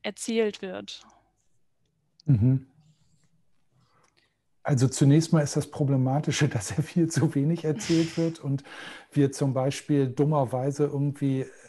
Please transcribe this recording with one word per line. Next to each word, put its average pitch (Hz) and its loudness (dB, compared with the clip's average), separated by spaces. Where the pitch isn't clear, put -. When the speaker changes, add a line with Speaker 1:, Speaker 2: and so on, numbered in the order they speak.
Speaker 1:
erzählt 214 -2
wird? 196 -12
Speaker 2:
Mhm. 131 4
Also 135 2
zunächst 151 4
mal 165 6
ist 143 -2
das 143 -4
Problematische, 135 0
<laughs> - -
dass - -4
er 151 -2
viel 165 0
zu 151 0
wenig 156 0
erzählt 160 0
wird 165 -2
und 139 -4
wir 139 2
zum 135 -2
Beispiel 139 0
dummerweise 139 0
irgendwie, 139 -2